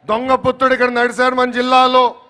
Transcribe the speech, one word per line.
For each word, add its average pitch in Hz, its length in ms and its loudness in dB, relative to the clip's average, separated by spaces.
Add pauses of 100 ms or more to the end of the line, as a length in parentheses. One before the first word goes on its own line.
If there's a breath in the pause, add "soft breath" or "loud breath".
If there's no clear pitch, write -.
(100)
దొంగ 254 240 0
పుత్రుడు 254 380 0
ఇక్కడ 247 280 0
నడిచారు 247 340 0
మన 254 160 0
జిల్లాలో. 254 540 2 (260)